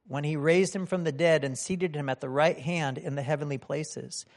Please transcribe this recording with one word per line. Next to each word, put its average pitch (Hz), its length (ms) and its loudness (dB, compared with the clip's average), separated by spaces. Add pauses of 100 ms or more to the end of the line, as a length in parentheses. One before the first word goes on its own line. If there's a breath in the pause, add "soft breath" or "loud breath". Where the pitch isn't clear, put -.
when 143 160 -4
he 151 120 0
raised 165 400 4
him 190 100 -2
from 175 180 -2
the 160 80 0
dead 156 320 4
and 135 140 -2
seated 180 380 -2
him 143 140 -2
at 131 120 -2
the 135 80 -6
right 147 280 4
hand 147 400 -2
in 151 180 -6
the 143 60 -2
heavenly 143 360 -2
places, - 680 -8 (120)